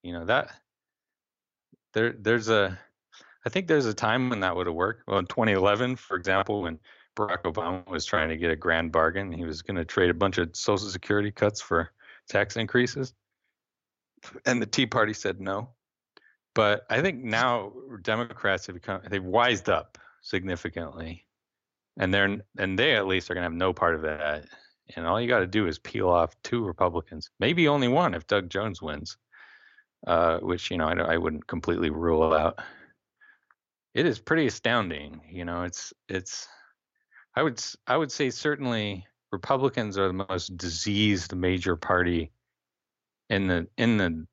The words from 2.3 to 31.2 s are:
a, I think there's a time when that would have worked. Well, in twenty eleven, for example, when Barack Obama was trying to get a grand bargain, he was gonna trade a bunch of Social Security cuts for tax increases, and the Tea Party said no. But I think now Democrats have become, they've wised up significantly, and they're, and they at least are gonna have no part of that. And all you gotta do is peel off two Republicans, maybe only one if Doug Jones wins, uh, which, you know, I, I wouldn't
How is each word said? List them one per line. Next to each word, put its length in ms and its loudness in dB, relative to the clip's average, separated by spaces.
a, 300 4
I 40 -2
think 180 -2
there's 200 4
a 80 0
time 360 0
when 100 -2
that 160 0
would 100 -2
have 80 -2
worked. 320 -2
Well, 120 0
in 80 -2
twenty 260 2
eleven, 440 2
for 200 -8
example, 460 0
when 160 -6
Barack 260 -2
Obama 460 -4
was 160 -4
trying 240 0
to 80 -2
get 140 0
a 60 2
grand 360 0
bargain, 400 2
he 120 -6
was 180 -8
gonna 220 -4
trade 260 4
a 40 2
bunch 240 0
of 180 -2
Social 320 0
Security 420 -2
cuts 300 0
for 300 -2
tax 280 0
increases, 580 0
and 160 2
the 40 -2
Tea 200 0
Party 260 2
said 280 -4
no. 300 -6
But 340 4
I 120 2
think 240 -2
now 480 0
Democrats 640 -2
have 80 -12
become, 340 -8
they've 160 -2
wised 440 2
up 300 0
significantly, 1040 -8
and 160 2
they're, 240 2
and 200 0
they 160 4
at 120 2
least 240 0
are 40 -2
gonna 120 -2
have 60 -4
no 200 0
part 220 2
of 80 -4
that. 440 -4
And 120 -6
all 140 2
you 60 -2
gotta 200 2
do 200 0
is 120 -2
peel 320 -2
off 320 4
two 220 -4
Republicans, 680 -4
maybe 260 2
only 220 2
one 260 2
if 120 -8
Doug 240 0
Jones 320 -4
wins, 340 -10
uh, 320 4
which, 320 -4
you 60 -2
know, 100 2
I, 280 2
I 20 4
wouldn't 300 -2